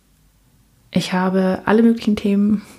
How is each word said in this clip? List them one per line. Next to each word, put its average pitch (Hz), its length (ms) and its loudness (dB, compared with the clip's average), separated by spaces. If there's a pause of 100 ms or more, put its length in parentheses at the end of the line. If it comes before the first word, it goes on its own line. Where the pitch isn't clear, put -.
(920)
ich - 220 -4
habe 185 520 -2
alle 220 180 2
möglichen 226 320 2
Themen 202 480 0 (160)